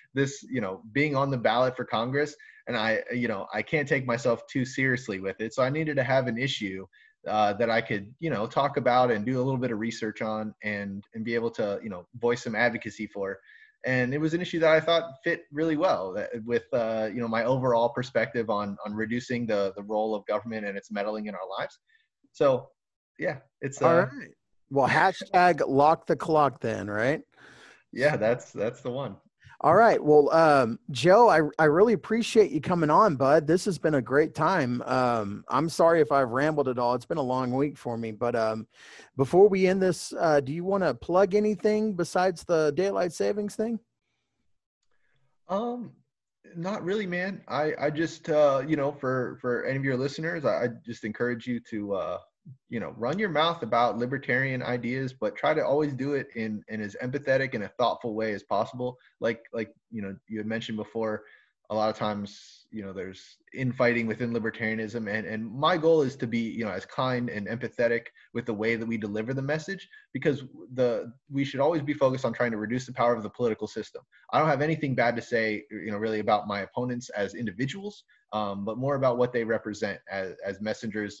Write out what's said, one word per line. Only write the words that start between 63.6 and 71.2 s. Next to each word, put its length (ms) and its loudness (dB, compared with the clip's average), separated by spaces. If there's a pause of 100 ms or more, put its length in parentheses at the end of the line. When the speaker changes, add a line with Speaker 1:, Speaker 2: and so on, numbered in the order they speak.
Speaker 1:
within 280 -4
libertarianism, 760 -4
and, 160 -4
and 240 -8
my 280 0
goal 240 4
is 140 -2
to 100 -4
be, 120 -2
you 240 -4
know, 80 -4
as 140 -6
kind 460 -4
and 160 -8
empathetic 560 -2 (320)
with 100 -4
the 80 -4
way 240 0
that 100 -6
we 120 -2
deliver 340 -4
the 80 -4
message, 480 -6 (240)
because 320 -2 (300)
the, 360 0 (220)